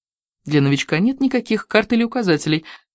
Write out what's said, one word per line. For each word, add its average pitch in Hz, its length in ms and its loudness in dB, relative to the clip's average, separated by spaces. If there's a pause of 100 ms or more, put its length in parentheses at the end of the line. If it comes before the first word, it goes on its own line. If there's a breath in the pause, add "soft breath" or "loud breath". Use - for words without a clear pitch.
(440)
Для 147 160 2
новичка 139 380 0
нет 254 220 0
никаких 240 460 -2
карт 214 260 0
или 233 120 2
указателей. 165 600 -2 (300 loud breath)